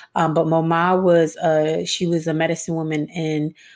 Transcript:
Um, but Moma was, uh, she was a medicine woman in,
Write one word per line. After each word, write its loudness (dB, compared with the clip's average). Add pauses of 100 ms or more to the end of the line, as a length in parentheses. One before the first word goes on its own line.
(140)
Um, 2
but 2
Moma 2
was, 4
uh, 0
she -4
was -2
a -2
medicine -2
woman -4
in, -4 (220)